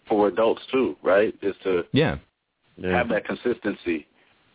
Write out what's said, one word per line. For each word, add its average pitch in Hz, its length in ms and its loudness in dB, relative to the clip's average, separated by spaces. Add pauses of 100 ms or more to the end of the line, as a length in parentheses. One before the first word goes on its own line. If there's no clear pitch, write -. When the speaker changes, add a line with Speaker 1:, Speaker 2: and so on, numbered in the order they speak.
Speaker 1:
for 104 200 2
adults 107 340 0 (100)
too, 120 300 0
right, 98 400 2
is 98 220 -4
to 90 280 -2
Speaker 2:
Yeah. 123 260 0 (600)
Speaker 3:
Yeah. 92 180 -2
Speaker 1:
have 117 140 0
that 107 160 -2
consistency. 101 800 -4 (500)